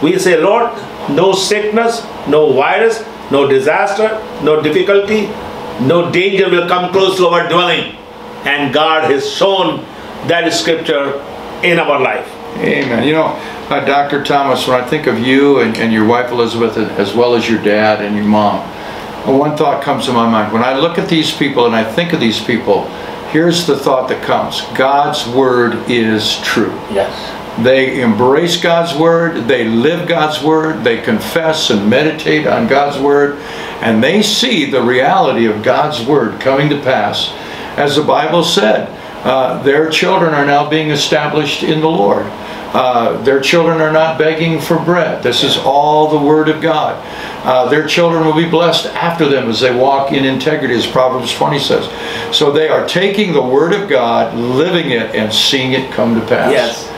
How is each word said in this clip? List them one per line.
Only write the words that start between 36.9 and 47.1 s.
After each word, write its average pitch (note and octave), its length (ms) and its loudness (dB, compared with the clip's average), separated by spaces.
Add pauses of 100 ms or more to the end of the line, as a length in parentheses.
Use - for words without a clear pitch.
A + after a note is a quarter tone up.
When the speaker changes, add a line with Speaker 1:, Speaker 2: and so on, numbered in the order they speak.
Speaker 2:
As C#3+ 180 0
the D3+ 80 2
Bible D#3 400 2
said, - 460 0 (340)
uh, B2+ 400 0
their D3 260 2
children F3 440 2
are C#3+ 120 0
now C#3+ 220 2
being D#3 220 0
established D3 760 0
in D#3 160 0
the D#3 100 2
Lord. F3 360 2 (500)
Uh, A#2 460 0
their C3+ 180 2
children D#3+ 420 2
are D#3 100 2
not D#3+ 260 2
begging D#3+ 420 0
for D#3+ 240 0
bread. E3 380 0
This B2 220 0
is B2+ 140 0
all D3+ 520 2
the D3 160 2
word D#3 240 4
of D3+ 100 0
God. D#3 360 0 (500)